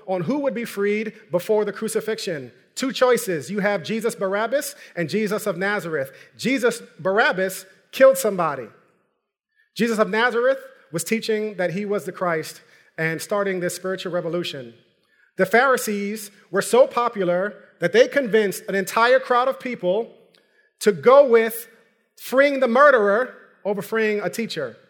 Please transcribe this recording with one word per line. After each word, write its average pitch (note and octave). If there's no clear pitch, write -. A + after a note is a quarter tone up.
on F#3
who B3+
would C4
be A#3
freed G#3
before G#3
the G3
crucifixion. G#3
Two C4
choices. A3
You G3+
have G3+
Jesus A3
Barabbas G#3+
and E3+
Jesus G#3
of F#3
Nazareth. E3+
Jesus A#3+
Barabbas F#3+
killed C4
somebody. D#3+
Jesus A3+
of G3
Nazareth A#3+
was E3
teaching G#3+
that F3
he G3+
was G3+
the F3+
Christ E3
and D#3+
starting G3+
this F3
spiritual F#3
revolution. D#3+
The F#3
Pharisees A3
were F#3
so B3
popular G3+
that E3+
they B3
convinced A3
an F#3
entire A3+
crowd B3+
of C4
people A3
to G#3+
go B3
with A3+
freeing C4+
the B3+
murderer A#3+
over G3
freeing G#3+
a F3+
teacher. D3+